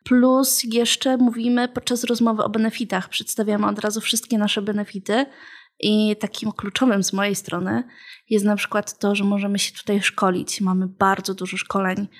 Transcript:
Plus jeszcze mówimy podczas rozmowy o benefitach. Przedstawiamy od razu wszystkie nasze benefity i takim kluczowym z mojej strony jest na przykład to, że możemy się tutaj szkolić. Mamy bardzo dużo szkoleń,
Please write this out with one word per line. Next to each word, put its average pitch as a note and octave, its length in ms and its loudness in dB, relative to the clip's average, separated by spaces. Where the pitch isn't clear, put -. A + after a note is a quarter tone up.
Plus B3+ 580 4
jeszcze A#3+ 520 0
mówimy A#3+ 520 2
podczas B3 360 -4
rozmowy A3+ 400 2
o - 40 0
benefitach. A3 600 -2
Przedstawiamy G#3 580 -2
od G#3 120 -2
razu G#3+ 220 -4
wszystkie - 380 -2
nasze G#3 240 0
benefity G#3 640 -2
i G#3+ 400 2
takim G#3 320 -6
kluczowym G3+ 500 2
z - 100 -2
mojej G3+ 220 0
strony G3 500 -4
jest G#3 140 4
na G#3 120 4
przykład - 420 -4
to, G3+ 160 2
że G3 100 -2
możemy G3+ 340 0
się - 140 -4
tutaj - 300 -2
szkolić. - 580 0
Mamy F#3 280 0
bardzo F#3+ 460 0
dużo F#3 220 -8
szkoleń, F#3+ 520 -2